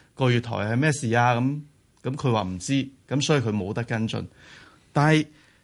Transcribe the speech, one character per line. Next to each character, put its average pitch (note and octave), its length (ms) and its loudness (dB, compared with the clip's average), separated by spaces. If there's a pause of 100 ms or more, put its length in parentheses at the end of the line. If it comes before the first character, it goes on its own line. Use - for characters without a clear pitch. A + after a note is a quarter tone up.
(140)
個 C3 180 0
月 A#2+ 80 4
台 A2+ 160 -8
係 G#2 220 -2
咩 D3+ 160 2
事 A#2+ 200 -4
啊？ A#2+ 220 4
咁， C3+ 260 -2 (420)
咁 C3 120 -6
佢 B2+ 160 0
話 G#2+ 120 2
唔 F#2 140 -6
知， C3+ 300 -2 (220)
咁 C#3 120 -2
所 D3 160 2
以 C3 40 2
佢 A#2 80 -2
冇 G#2 240 -4
得 A#2+ 100 -4
跟 A2+ 240 -4
進。 G2 180 -6 (680)
但 D3+ 200 4
係 D#3 120 2 (380)